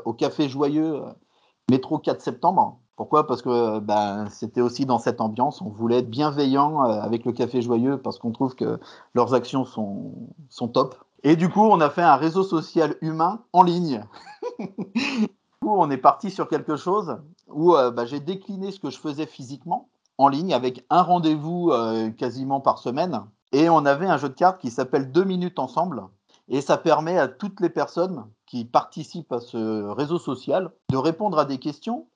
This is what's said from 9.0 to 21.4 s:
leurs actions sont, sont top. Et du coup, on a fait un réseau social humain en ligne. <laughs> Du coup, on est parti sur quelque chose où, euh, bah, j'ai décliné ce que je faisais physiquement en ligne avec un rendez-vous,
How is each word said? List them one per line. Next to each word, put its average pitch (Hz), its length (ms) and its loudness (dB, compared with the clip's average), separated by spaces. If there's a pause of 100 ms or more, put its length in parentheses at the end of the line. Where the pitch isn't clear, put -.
leurs 123 200 2
actions 127 300 0
sont, 101 500 -8 (360)
sont - 180 -8
top. 135 280 0 (280)
Et 156 140 6
du 175 100 2
coup, 190 140 2
on 214 180 6
a 147 100 4
fait 180 120 -2
un 156 160 8
réseau 165 260 2
social 160 560 0
humain 165 400 0 (140)
en 180 100 8
ligne. 170 400 0 (560)
<laughs> 190 80 -8 (960)
Du 208 60 0
coup, 208 80 2
on 160 120 4
est 135 80 -2
parti 151 320 4
sur - 200 -4
quelque 151 260 -2
chose 175 440 -4 (280)
où, 165 260 4
euh, 131 160 6
bah, 120 160 -4
j'ai 143 140 -6
décliné 190 520 -8
ce 196 100 -14
que 147 80 -6
je 127 100 -12
faisais 151 260 -6
physiquement 143 640 -10 (300)
en 135 100 6
ligne 156 260 0
avec 127 360 -4
un 147 120 4
rendez-vous, 165 720 0